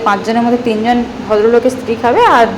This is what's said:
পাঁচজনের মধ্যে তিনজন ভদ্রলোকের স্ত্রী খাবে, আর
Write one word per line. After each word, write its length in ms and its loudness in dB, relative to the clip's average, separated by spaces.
পাঁচজনের 380 -2
মধ্যে 220 0
তিনজন 400 0
ভদ্রলোকের 420 2
স্ত্রী 320 -4
খাবে, 180 2
আর 260 4